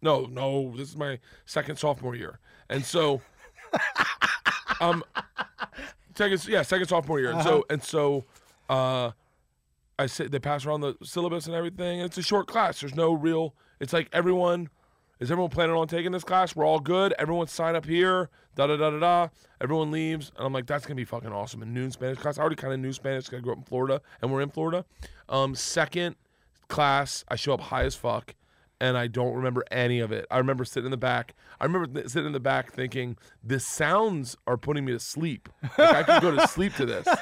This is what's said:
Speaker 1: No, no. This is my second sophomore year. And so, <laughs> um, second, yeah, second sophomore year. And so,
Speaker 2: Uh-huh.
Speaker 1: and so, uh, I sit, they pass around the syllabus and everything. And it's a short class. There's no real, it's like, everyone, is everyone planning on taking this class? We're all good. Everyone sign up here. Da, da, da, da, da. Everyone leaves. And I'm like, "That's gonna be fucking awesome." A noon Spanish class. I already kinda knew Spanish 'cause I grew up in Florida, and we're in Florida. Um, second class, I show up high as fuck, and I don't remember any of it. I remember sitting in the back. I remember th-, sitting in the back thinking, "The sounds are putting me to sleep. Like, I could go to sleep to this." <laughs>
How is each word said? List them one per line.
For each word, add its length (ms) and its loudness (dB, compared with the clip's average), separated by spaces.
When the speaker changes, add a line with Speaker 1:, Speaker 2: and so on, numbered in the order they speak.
Speaker 1:
No, 240 4
no. 500 -2
This 140 -10
is 60 -16
my 220 -6
second 300 -4
sophomore 380 -2
year. 240 -12
And 160 -2
so, 380 2
<laughs> 1120 -2
um, 200 2
second, 340 0
yeah, 140 4
second 260 0
sophomore 320 2
year. 100 2
And 120 0
so, 80 4
Speaker 2:
Uh-huh. 100 2
Speaker 1:
and 120 -2
so, 420 2
uh, 440 0
I 60 0
sit, 280 -4
they 60 -2
pass 280 -4
around 160 -2
the 200 -4
syllabus 440 -4
and 80 -6
everything. 460 -4
And 60 -4
it's 120 -8
a 40 -4
short 240 2
class. 340 0
There's 140 -10
no 200 4
real, 400 0
it's 140 -4
like, 180 0
everyone, 560 2
is 120 -4
everyone 200 0
planning 260 2
on 120 2
taking 240 -2
this 120 -4
class? 320 2
We're 100 2
all 140 4
good. 380 2
Everyone 280 0
sign 300 -2
up 100 -2
here. 420 2
Da, 120 4
da, 100 2
da, 140 2
da, 80 -4
da. 300 4
Everyone 300 0
leaves. 460 -4
And 100 -6
I'm 60 -2
like, 140 -4
"That's 200 -2
gonna 100 -8
be 80 -4
fucking 260 -8
awesome." 320 -8
A 40 -10
noon 260 -4
Spanish 260 -6
class. 180 -4
I 40 -8
already 160 0
kinda 220 -4
knew 140 -4
Spanish 360 -6
'cause 100 -10
I 20 -12
grew 120 -4
up 60 -6
in 60 -18
Florida, 360 0
and 120 -2
we're 80 0
in 100 -2
Florida. 340 -2
Um, 260 0
second 600 -2
class, 600 2
I 80 -4
show 180 -2
up 60 -2
high 240 -2
as 100 -2
fuck, 400 -4
and 180 2
I 80 0
don't 280 -2
remember 360 -2
any 300 2
of 100 -2
it. 220 -4
I 60 4
remember 260 2
sitting 220 -4
in 40 -4
the 60 -2
back. 380 -2
I 40 0
remember 220 0
th-, 240 -8
sitting 160 -2
in 60 -4
the 80 -4
back 320 0
thinking, 440 -6
"The 160 0
sounds 760 0
are 80 2
putting 280 -2
me 80 -2
to 80 -2
sleep. 480 -6
Like, 0 -
I 240 8
could 200 6
go 120 6
to 140 6
sleep 280 0
to 100 0
this." 200 -4
<laughs> 160 6